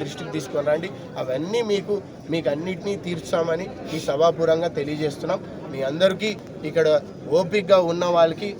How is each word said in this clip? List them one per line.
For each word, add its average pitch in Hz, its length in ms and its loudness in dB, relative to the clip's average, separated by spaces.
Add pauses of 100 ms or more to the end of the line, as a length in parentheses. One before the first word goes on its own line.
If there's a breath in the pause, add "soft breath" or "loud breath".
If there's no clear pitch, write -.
దృష్టికి - 320 -8
తీసుకొని 147 360 -4
రండి. 165 180 0 (320 loud breath)
అవన్నీ 156 400 -2 (100)
మీకు, 202 260 0 (360)
మీకు 156 200 0
అన్నిటినీ 185 420 -4 (120)
తీర్చామని 165 600 -2 (280)
ఈ 160 40 -4 (100)
సభాపూర్వంగా 165 680 4
తెలియజేస్తున్నాం. 151 640 -2 (320)
మీ 135 80 -6 (100)
అందరికీ 190 400 2 (380)
ఇక్కడ 156 180 4 (520)
ఓపికగా 190 400 4 (120)
ఉన్న 175 140 0 (120)
వాళ్ళకి 160 320 4 (100)